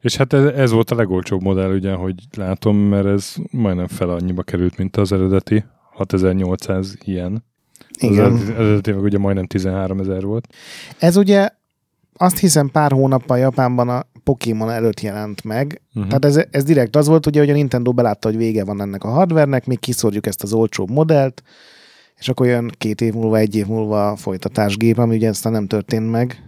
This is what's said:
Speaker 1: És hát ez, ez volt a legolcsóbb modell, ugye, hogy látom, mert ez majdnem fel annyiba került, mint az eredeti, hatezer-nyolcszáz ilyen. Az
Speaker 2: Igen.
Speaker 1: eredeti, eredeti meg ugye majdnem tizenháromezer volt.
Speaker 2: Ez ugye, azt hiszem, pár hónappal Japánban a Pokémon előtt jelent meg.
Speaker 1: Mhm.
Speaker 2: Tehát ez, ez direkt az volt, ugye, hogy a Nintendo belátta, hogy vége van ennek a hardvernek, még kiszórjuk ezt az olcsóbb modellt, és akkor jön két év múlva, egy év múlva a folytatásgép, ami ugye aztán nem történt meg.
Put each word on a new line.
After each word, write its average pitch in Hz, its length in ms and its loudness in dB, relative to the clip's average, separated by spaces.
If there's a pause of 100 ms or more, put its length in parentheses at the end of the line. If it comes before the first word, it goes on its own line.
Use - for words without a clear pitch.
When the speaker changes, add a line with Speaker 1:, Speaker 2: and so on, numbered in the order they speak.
Speaker 1:
És - 140 0
hát 135 180 0
ez, 139 120 4
ez 135 260 2
volt 113 200 2
a 131 40 0
legolcsóbb 92 460 -2
modell, 95 320 0
ugye, 98 200 -2
hogy 92 200 -6 (240)
látom, 101 400 -2
mert 101 280 2
ez 101 280 -2 (180)
majdnem 92 360 -2
fel 87 220 -6
annyiba 87 340 -4
került, 90 340 -2
mint 95 200 -4
az 101 140 2
eredeti, 95 540 0 (280)
hatezer-nyolcszáz 95 1080 -2
ilyen. 95 400 -6 (340)
Az - 260 -10
Speaker 2:
Igen. 104 220 4
Speaker 1:
eredeti, 113 260 2
eredeti 107 400 2
meg 98 120 -2
ugye 101 140 0
majdnem 98 300 0
tizenháromezer 95 760 -4
volt. 110 240 -6 (520)
Speaker 2:
Ez 170 180 4
ugye, 196 320 4 (680)
azt 180 200 2
hiszem, 156 320 2
pár 147 220 2
hónappal 131 460 2
Japánban 123 520 0
a 123 160 -4 (200)
Pokémon 113 460 -2
előtt 113 280 -2
jelent 104 440 -8
meg. 123 380 -6 (120)
Speaker 1:
Mhm. 104 140 -6
Speaker 2:
Tehát 123 180 0
ez, 147 260 4
ez 139 120 -2
direkt 135 320 2
az 147 120 4
volt, 156 180 4
ugye, 151 140 4
hogy 147 100 4
a 147 40 2
Nintendo 127 380 0
belátta, 120 360 0
hogy 110 100 0
vége 110 260 0
van 101 180 -6
ennek 98 220 -8
a 101 60 -4
hardvernek, 147 560 2
még 127 140 -2
kiszórjuk 107 460 -2
ezt - 180 -6
az 104 100 -4
olcsóbb 110 360 0
modellt, 143 540 2 (760)
és - 100 -6
akkor 127 180 2
jön 120 300 0
két 107 240 -4
év 113 120 0
múlva, 110 240 0
egy 107 180 2
év 104 100 0
múlva 107 440 -2
a 104 60 -4
folytatásgép, 104 840 -2
ami 113 180 2
ugye 110 140 0
aztán 110 220 -4
nem 107 160 -4
történt 110 440 -2
meg. 123 360 -4